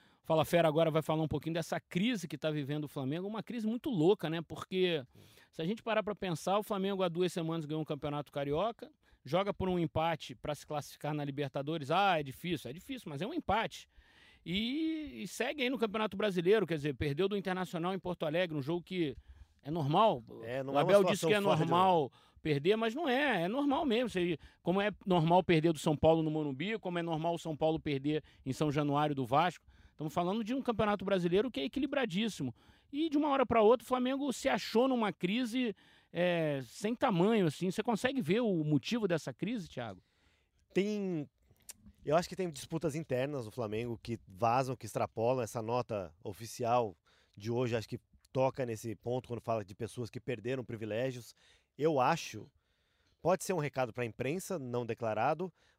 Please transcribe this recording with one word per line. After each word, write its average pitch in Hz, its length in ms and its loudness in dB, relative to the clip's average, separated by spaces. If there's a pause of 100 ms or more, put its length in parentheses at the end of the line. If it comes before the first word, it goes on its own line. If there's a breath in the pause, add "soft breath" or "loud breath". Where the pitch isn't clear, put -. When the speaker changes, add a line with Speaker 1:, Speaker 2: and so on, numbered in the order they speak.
(240 soft breath)
Speaker 1:
Fala 160 200 2
Fera 170 240 4
agora 156 220 4
vai 156 100 2
falar 156 220 0
um 160 60 0
pouquinho 156 260 -4
dessa 151 260 -4
crise 190 480 -2
que 151 80 -8
tá 156 140 -2
vivendo 147 340 -4
o 143 40 -10
Flamengo, 151 380 -4
uma 214 160 -6
crise 226 240 -6
muito 226 220 -4
louca, 180 400 4
né? 165 140 -4
Porque 175 600 -2 (480 loud breath)
se - 120 -8
a - 20 -2
gente 208 180 -4
parar 214 200 0
pra 202 120 -4
pensar, 185 440 0
o 214 40 2
Flamengo 196 400 -2
há 180 60 2
duas 175 240 0
semanas 165 320 -4
ganhou 156 160 -4
um 156 60 -4
campeonato 147 440 -4
carioca, 151 640 -2 (320 soft breath)
joga 185 300 0
por 185 160 -2
um 180 80 0
empate 160 560 -2
pra - 200 -8
se - 120 -14
classificar 147 480 -6
na 147 100 -4
Libertadores. 143 640 -4
Ah, 180 300 4
é - 20 -6
difícil, 143 460 -6
é 123 60 -10
difícil, 220 340 -12
mas 147 140 -6
é 190 40 -4
um 262 60 -8
empate. 220 560 -2 (560 soft breath)
E, 262 800 -4
e 202 60 -10
segue 285 340 -4
aí 247 80 0
no 277 80 -4
Campeonato 214 380 -2
Brasileiro, 196 500 2
quer 165 100 -2
dizer, 147 180 -2
perdeu 151 340 -2
do 208 80 -2
Internacional 185 580 -4
em 190 40 -4
Porto 175 280 -4
Alegre, 160 300 0
um 143 60 -2
jogo 165 200 -2
que... 160 340 -2 (460 soft breath)
é 139 80 -8
normal. 160 520 4 (200)
Speaker 2:
É, 123 200 -4
não 135 120 -4
Speaker 1:
O - 40 4
Speaker 2:
é - 20 6
uma - 20 4
Speaker 1:
Abel 190 220 8
disse 185 140 2
Speaker 2:
situação 165 100 0
Speaker 1:
que 214 60 4
é 208 80 4
Speaker 2:
fora 196 140 4
de 165 140 0
Speaker 1:
normal 170 420 4 (300 soft breath)
perder, 156 340 2
mas 226 180 0
não 320 140 -2
é, 247 340 2
é 170 60 0
normal 285 380 0
mesmo. 240 240 2
Você, 175 260 0 (240 soft breath)
como 180 200 2
é 202 100 2 (160)
normal 180 380 6
perder 165 280 4
do 151 60 -2
São 156 180 2
Paulo 160 280 6
no 156 60 0
Morumbi, 156 480 -2
como 180 200 -4
é 170 40 -2
normal 170 320 -2
o 165 40 -4
São 160 180 -6
Paulo 160 220 2
perder 147 460 -2 (200 soft breath)
em 131 80 -4
São 151 200 0
Januário 147 420 2
do 135 100 -2
Vasco. 147 400 2 (280 soft breath)
Estamos 151 200 -8
falando 185 300 0
de 214 100 -4
um 269 80 0
Campeonato 208 440 0
Brasileiro 190 440 2
que - 120 -6
é 277 40 -4
equilibradíssimo. 226 880 -2 (400 soft breath)
E 311 160 -2
de 285 80 0
uma 302 120 4
hora 269 180 4
pra 233 160 6
outra 233 220 8
o - 40 -18
Flamengo 262 440 0
se - 160 -2
achou 247 400 2
numa 233 240 2
crise, 233 600 -2 (400 soft breath)
é, 165 540 0
sem 220 300 -4
tamanho, 208 500 4
assim. 165 240 0
Você 214 140 -4
consegue 254 360 0
ver 185 200 2
o 190 240 0
motivo 151 420 0
dessa 160 260 -2
crise, 185 360 -6
Thiago? 107 340 -10 (720)
Speaker 2:
Tem, 190 540 -2 (760)
eu 143 120 2
acho 175 120 2
que - 80 -12
tem 180 140 -4
disputas 151 460 -4
internas 135 500 -2
no 107 60 -10
Flamengo 113 500 -4
que 113 240 -6
vazam, 117 480 2
que - 120 -12
extrapolam 117 560 0
essa 113 200 -6
nota 110 500 -2 (120)
oficial 113 720 -2 (400 soft breath)
de 107 140 -8
hoje. 120 260 0
Acho 110 120 -4
que 120 120 -8 (320)
toca 131 340 0
nesse 113 300 -8
ponto 123 320 -6
quando 117 120 -8
fala 113 240 -2
de 95 100 -16
pessoas 117 360 -10
que - 100 -12
perderam 120 440 -6
privilégios. 117 720 -6 (440 soft breath)
Eu 151 220 2
acho, 123 460 0 (760)
pode 180 220 0
ser - 100 -4
um 175 40 0
recado 131 340 -2
pra 123 120 -4
imprensa, 143 540 -6
não 123 260 -4
declarado, 117 640 -2 (280 soft breath)